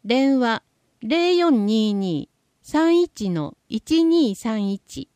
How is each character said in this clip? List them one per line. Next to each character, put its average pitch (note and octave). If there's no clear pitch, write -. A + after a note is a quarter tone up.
電 C4
話、 A#3
零 E4+
四 D4+
二 G#3+
二 F#3
三 E4
一 A3
の D#3
一 D#4+
二 E4
三 G#3+
一。 -